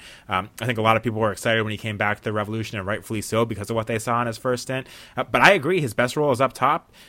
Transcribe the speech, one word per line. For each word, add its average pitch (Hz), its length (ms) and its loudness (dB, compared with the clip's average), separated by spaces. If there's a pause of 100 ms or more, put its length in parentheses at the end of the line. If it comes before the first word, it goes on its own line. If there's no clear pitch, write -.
(280)
Um, 98 220 -2 (120)
I 117 40 -4
think 120 120 -2
a 110 40 -2
lot 110 160 6
of 110 60 -2
people 110 180 -2
were 107 100 2
excited 113 320 0
when 107 80 -4
he 104 60 -6
came 107 200 -6
back 104 200 0
to - 60 -20
the 110 100 -4
Revolution, 107 440 -4
and 95 80 -6
rightfully 101 360 -4
so, 113 240 0
because 101 240 -8
of 117 80 -2
what 110 100 -2
they 113 120 -2
saw 120 200 -2
in 120 80 -2
his 110 100 -6
first 127 260 -2
stint. 131 220 -6 (300)
Uh, 127 80 -2
but 120 180 2
I 175 120 10
agree, 170 260 2
his 123 140 -2
best 123 240 2
role 147 160 2
is 117 80 0
up 131 100 4
top. 147 400 0 (180)